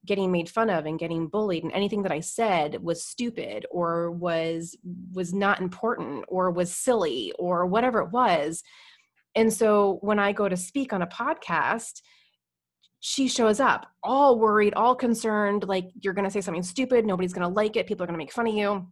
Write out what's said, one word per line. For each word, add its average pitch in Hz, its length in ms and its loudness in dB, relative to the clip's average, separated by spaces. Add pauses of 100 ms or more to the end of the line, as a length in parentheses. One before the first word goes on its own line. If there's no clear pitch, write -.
getting 190 260 0
made 175 180 0
fun 226 200 0
of 160 160 0
and 160 140 -4
getting 165 280 -4
bullied 190 360 -2
and 165 80 -6
anything 202 320 -2
that 185 80 -2
I 147 80 -2
said 175 640 -2
was 170 220 -4
stupid 180 680 -8
or 170 400 -2
was, 165 640 -4 (380)
was 180 200 -4
not 196 280 2
important 180 640 -6
or 185 240 0
was 175 220 -2
silly 156 680 0
or 180 260 0
whatever 220 360 2
it 170 100 -4
was. 170 520 2 (720)
And 226 160 4
so 208 500 4
when 208 180 2
I 202 140 2
go 202 160 0
to 180 80 0
speak 247 360 -4
on 185 80 0
a 175 60 -2
podcast, 220 920 -4 (1040)
she 269 220 0
shows 220 320 2
up 196 260 2 (160)
all 262 380 6
worried, 208 360 6
all 240 200 4
concerned, 214 720 0
like, 185 220 -2 (100)
"You're 190 140 -2
gonna 196 180 -2
say 202 80 -2
something 180 240 -4
stupid. 254 420 2
Nobody's 180 280 0
gonna 175 160 -2
like 214 260 0
it. 220 100 0
People 180 180 -4
are 175 40 -4
gonna 170 100 -4
make 156 140 -8
fun 233 160 -2
of 214 60 0
you." 202 380 -2